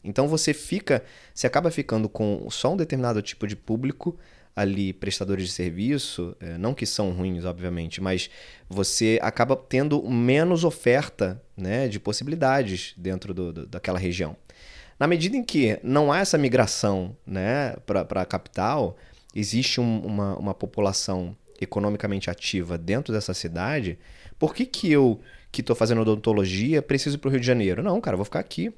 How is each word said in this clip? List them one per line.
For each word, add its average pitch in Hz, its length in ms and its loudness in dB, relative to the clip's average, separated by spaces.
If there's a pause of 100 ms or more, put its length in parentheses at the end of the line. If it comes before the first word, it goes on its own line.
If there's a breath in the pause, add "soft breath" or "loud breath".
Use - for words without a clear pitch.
Então 131 260 -6
você 156 240 0
fica, 143 500 -2 (300 loud breath)
você - 140 -2
acaba 175 240 2
ficando 113 360 -2
com 104 440 -2
só 147 240 0
um - 20 0
determinado 127 460 0
tipo - 240 -8
de 101 100 -6
público 131 640 -4 (360 soft breath)
ali, 98 380 0
prestadores 95 540 -4
de 90 60 -6
serviço, 90 840 -4
eh, 85 200 -10
não 117 160 -2
que 117 100 -6
são 101 280 -2
ruins, 90 320 -2
obviamente, 87 540 -6
mas 92 300 -2 (400 loud breath)
você 110 540 2
acaba 117 340 2
tendo 143 460 0
menos 139 600 4
oferta, 123 800 0 (140)
né, 107 320 -2
de 101 100 -4
possibilidades 135 960 0
dentro 92 380 -4
do, 87 200 -4
do, 80 140 -10
daquela 90 320 -4
região. 87 380 -2 (600 loud breath)
Na 143 120 2
medida 175 280 0
em 247 60 0
que 123 400 2
não 143 300 4
há 175 80 2
essa 180 180 2
migração, 110 800 2 (100)
né, 113 580 -2
pra, 95 200 0
pra 92 200 -2
capital, 101 720 -2 (380 soft breath)
existe 110 460 0
um, 113 260 2
uma, 101 300 -2
uma 95 180 -4
população 98 840 -2 (240)
economicamente 101 720 -2
ativa 87 480 -4
dentro 104 340 -2
dessa 101 220 -2
cidade, 92 640 -4 (400 loud breath)
por - 160 0
que 247 100 -2
que - 260 -2
eu, 135 300 6 (300 loud breath)
que - 140 -4
tô 117 100 2
fazendo 113 260 4
odontologia, 107 800 4
preciso 143 360 0
ir - 20 -12
pro 135 120 0
Rio 131 100 2
de 120 60 -2
Janeiro? 110 360 2
Não, 202 180 0
cara, - 140 -2
eu 90 40 0
vou 101 60 -2
ficar - 140 -4
aqui, 202 400 -4